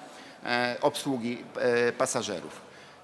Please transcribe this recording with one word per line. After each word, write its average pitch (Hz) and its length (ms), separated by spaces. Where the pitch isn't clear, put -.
e, 123 360
obsługi, 123 640
e, 120 360
pasażerów. 104 680